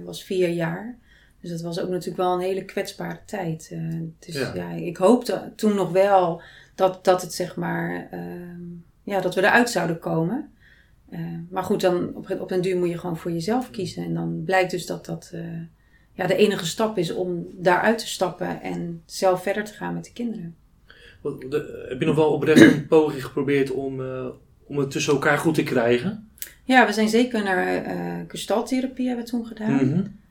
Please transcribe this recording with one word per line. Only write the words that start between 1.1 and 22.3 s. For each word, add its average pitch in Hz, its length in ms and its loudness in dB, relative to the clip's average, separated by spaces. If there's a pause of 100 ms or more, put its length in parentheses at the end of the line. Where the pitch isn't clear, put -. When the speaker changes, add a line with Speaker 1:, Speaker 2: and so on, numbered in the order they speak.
Speaker 1:
Dus 180 80 -12
dat 170 120 -8
was 170 180 -6
ook 185 100 -4
natuurlijk 175 280 -4
wel 180 160 2
een 180 60 0
hele 190 260 -2
kwetsbare 185 600 -8
tijd. 170 460 -6
Eh, 170 80 -10 (400)
dus 165 160 -14
Speaker 2:
Ja. 135 200 -4
Speaker 1:
ja, 175 160 -8
ik 170 260 -8
hoopte 202 580 4
toen 208 200 2
nog 180 160 0
wel 185 500 4 (340)
dat, 185 300 0
dat 185 160 6
het, - 120 -10
zeg 175 220 -6
maar, 175 560 -4
ehm, 175 500 -12 (420)
ja, 196 180 0
dat 180 140 -2
we 190 60 4
eruit 233 280 6
zouden 170 300 -2
komen. 170 500 -2 (600)
Eh, 175 100 -10 (300)
maar 185 140 -4
goed, 202 180 0
dan 175 340 0
op, - 240 -6
op 185 100 -10
den 185 120 0
duur 185 160 0
moet 175 120 2
je 170 80 -4
gewoon 165 200 -6
voor 175 140 -6
jezelf 214 380 -2
kiezen. 175 340 -8
En 170 100 -4
dan 170 320 -4
blijkt 185 260 2
dus 180 140 -4
dat 165 200 -8
dat, 165 280 -10
eh, 170 80 -10 (720)
ja, 180 140 -4
de 185 80 2
enige 208 300 2
stap 220 320 -2
is 175 160 -2
om 180 400 -4
daaruit 185 440 2
te - 100 -10
stappen 175 540 -4
en 175 440 -8
zelf 185 380 0
verder 208 200 -2
te 214 100 -14
gaan 175 200 -8
met 170 120 -8
de - 80 -20
kinderen. 180 420 -8 (640)
Speaker 2:
Wat, 139 200 -8
de, 135 480 -6
heb 127 100 -8
je 156 60 0
nog 160 100 4
wel 156 180 6